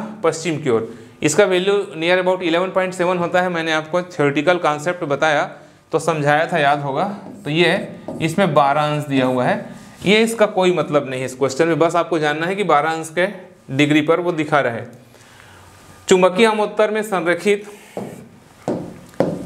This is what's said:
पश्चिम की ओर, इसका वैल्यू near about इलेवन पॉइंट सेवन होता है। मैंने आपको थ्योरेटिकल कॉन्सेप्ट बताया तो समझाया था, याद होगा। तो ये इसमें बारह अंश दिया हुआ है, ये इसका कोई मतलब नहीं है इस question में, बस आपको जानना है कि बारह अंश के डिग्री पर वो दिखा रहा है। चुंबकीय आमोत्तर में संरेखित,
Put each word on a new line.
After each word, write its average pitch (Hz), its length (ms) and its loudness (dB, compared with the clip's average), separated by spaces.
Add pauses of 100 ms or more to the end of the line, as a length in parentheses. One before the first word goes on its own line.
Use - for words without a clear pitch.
(240)
पश्चिम 160 340 0
की 139 120 -2
ओर, 113 240 0 (300)
इसका 151 220 4
वैल्यू 190 280 2 (220)
near 165 260 0
about 185 220 0
इलेवन 175 280 0
पॉइंट 185 220 -2
सेवन 180 240 0
होता 175 240 0
है। 185 80 0
मैंने 160 240 -2
आपको 156 300 -2
थ्योरेटिकल 151 560 0
कॉन्सेप्ट 165 460 -2
बताया 147 380 0 (480)
तो 160 80 0
समझाया 151 480 2
था, 170 100 -2
याद 147 240 2
होगा। 143 220 -2 (420)
तो 143 40 -6
ये 170 480 0 (240)
इसमें 160 320 0
बारह 143 300 4
अंश 151 220 -2
दिया 135 200 2
हुआ 127 200 0
है, 202 280 -2 (320)
ये 202 160 4
इसका 226 260 2
कोई 185 260 2
मतलब 143 360 0
नहीं 131 100 -6
है 131 60 -4
इस 127 100 -8
question 135 320 2
में, 160 120 0
बस 165 160 -2
आपको 170 240 0
जानना 151 260 -2
है 190 100 -2
कि 202 100 -2
बारह 156 240 2
अंश 160 280 -6
के 180 100 2 (500)
डिग्री 147 240 4
पर 165 180 2
वो 175 140 -2
दिखा 151 260 0
रहा 123 140 0
है। 110 180 -10 (1160)
चुंबकीय 185 400 4
आमोत्तर 208 440 0
में 214 120 -2
संरेखित, 190 600 0 (1800)